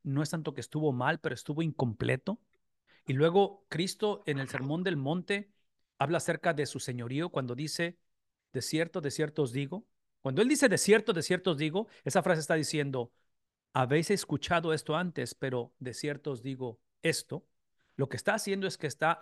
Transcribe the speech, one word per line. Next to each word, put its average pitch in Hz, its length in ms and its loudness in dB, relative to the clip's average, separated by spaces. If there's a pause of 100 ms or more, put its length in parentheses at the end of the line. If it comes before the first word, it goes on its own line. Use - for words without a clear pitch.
no 143 200 0
es 147 60 -2
tanto 156 240 -4
que - 80 -8
estuvo 151 300 0
mal, 131 280 0
pero 131 160 -4
estuvo 147 260 -6
incompleto, 131 800 -2 (720)
Y - 20 0
luego 175 540 4
Cristo 196 580 -2
en 135 140 -2
el 131 80 -4
Sermón 143 360 -2
del 180 120 0
Monte 175 560 -2 (480)
habla 151 200 2
acerca 165 340 0
de 143 120 0
su 131 140 -6
señorío 127 480 -4
cuando 127 280 -4
dice, 156 420 -4 (560)
"De - 80 -2
cierto, 165 400 -2
de 143 100 -2
cierto 151 300 0
os 127 100 2
digo". 143 340 -6 (360)
Cuando 135 200 2
él 240 60 6
dice, 285 220 6
"De 175 80 6
cierto, 220 340 6
de 165 100 -2
cierto 180 300 0
os 143 60 0
digo", 156 320 -2 (160)
esa 160 180 2
frase 175 160 2
está 165 160 0
diciendo, 139 560 -2 (640)
"Habéis 131 380 2
escuchado 170 600 0
esto 151 240 -2
antes, 160 400 -4
pero 127 440 -4
de 127 140 -8
cierto 147 380 -6
os 117 100 -6
digo 127 380 -8 (220)
esto". - 440 -2 (520)
Lo 135 100 0
que - 80 -6
está 196 200 0
haciendo 196 300 -2
es 165 120 -4
que 156 100 -6
está, 156 340 0